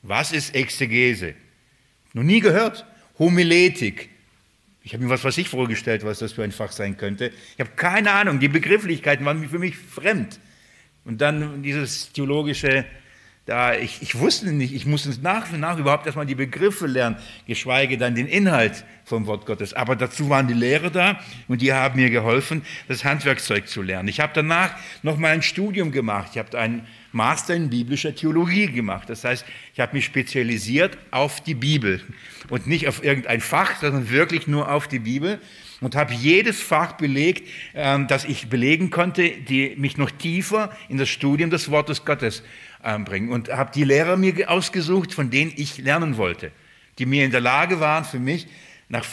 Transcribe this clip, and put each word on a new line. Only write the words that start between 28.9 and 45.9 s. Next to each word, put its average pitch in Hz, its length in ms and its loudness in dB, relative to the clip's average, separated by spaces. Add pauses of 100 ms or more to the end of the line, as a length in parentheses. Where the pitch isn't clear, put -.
Das 113 140 -10
heißt, 123 220 -4 (280)
ich - 60 -12
habe 123 160 0
mich 135 80 0
spezialisiert 123 960 0 (140)
auf 143 280 0
die 160 160 -6
Bibel 117 460 2 (480)
und 120 180 -4
nicht 156 220 0
auf - 120 -4
irgendein 127 380 0
Fach, - 400 0
sondern 135 300 -2
wirklich 160 380 2
nur 147 220 0
auf 147 200 0
die 135 100 -2
Bibel 139 400 -2 (400)
und 113 160 -4
habe 131 180 0
jedes 180 480 4
Fach 165 320 0
belegt, 151 540 0 (280)
ähm, 139 320 2
das 135 180 2
ich 123 240 -6
belegen 143 400 2
konnte, 175 400 2
die 131 480 -2
mich 143 180 -2
noch 143 160 0
tiefer 196 640 -2 (140)
in 135 80 -4
das 135 100 2
Studium 147 420 0
des 160 220 -2
Wortes 151 320 0
Gottes, 120 400 -2 (400)
ähm, 107 220 -4
bringen. 98 260 -4
Und 120 180 -4
habe 131 240 -2
die 147 100 2
Lehrer 160 340 4
mir 190 160 4
ge-, 180 120 0
ausgesucht, 180 680 0
von 135 160 -2
denen 143 260 0
ich 143 220 -6
lernen 139 400 0